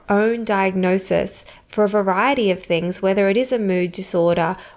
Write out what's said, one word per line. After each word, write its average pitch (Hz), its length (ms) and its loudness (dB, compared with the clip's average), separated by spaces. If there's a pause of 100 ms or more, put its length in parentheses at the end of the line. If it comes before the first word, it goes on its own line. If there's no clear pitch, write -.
own 220 360 0
diagnosis 190 1000 0 (240)
for 214 180 0
a 202 40 0
variety 208 640 0
of 180 120 -4
things, 170 380 -2
whether 196 260 2
it 196 80 2
is 254 160 0
a 254 60 0
mood 185 340 0
disorder, 175 640 0 (220)